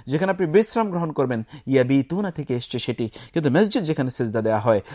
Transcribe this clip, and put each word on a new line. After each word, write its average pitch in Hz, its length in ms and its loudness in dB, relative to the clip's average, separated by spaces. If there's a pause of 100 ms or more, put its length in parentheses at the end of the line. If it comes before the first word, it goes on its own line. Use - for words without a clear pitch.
যেখানে 160 240 0
আপনি 185 160 -2
বিশ্রাম 214 420 2
গ্রহণ 170 220 -4
করবেন, 127 320 0 (240)
ইয়াবিতুনা 135 640 2
থেকে 131 240 -6
এসছে 120 240 -6
সেটি। 117 280 -4
কিন্তু - 420 -4
মসজিদ 202 340 2
যেখানে 151 260 -2
সেজদা 113 320 -2
দেওয়া 110 180 2
হয়, 107 220 4 (140)